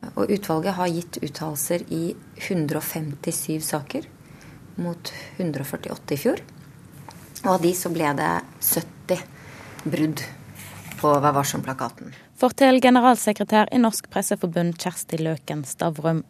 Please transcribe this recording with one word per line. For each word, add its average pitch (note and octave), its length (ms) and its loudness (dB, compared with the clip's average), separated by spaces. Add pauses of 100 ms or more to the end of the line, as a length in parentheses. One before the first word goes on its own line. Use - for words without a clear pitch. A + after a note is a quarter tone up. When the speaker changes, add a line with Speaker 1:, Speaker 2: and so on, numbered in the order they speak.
(140)
Speaker 1:
Og G3+ 160 0
utvalget F3+ 480 0
har F3+ 160 0
gitt E3+ 240 -8
uttalelser D#3 720 -4
i E3 240 -4 (320)
hundre D#3 320 0
og D3+ 80 -8
femtissyv D#3 800 -6
saker, D#3 400 -6 (720)
mot E3+ 360 -6 (260)
hundre D#3 260 -4
og - 80 -8
førtiåtte - 400 -6
i C3+ 80 -6
fjor. C#4+ 220 0 (960)
Og F#3+ 140 4
av E3+ 100 2
de F3+ 80 4
så F3+ 160 -4
ble D#3+ 240 0
det D#3+ 200 0 (280)
sytti - 560 -2 (640)
brudd D#3 400 -2 (800)
på D3 160 6
Vær C#3+ 160 4
varsom-plakaten. C3+ 800 -4 (280)
Speaker 2:
Forteller C4 400 6
generalsekretær A#3 880 6
i - 80 2
Norsk A3+ 320 2
Presseforbund F3 720 0
Kjersti - 400 -6
Løken D#3 440 -4
Stavrum. D#3+ 640 -2